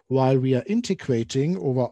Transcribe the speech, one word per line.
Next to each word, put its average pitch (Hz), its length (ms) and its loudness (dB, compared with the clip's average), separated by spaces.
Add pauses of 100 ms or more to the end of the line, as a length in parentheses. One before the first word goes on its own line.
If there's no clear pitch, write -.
while 131 300 4
we 131 180 2
are 123 100 -2
integrating 160 920 -2
over 131 340 -2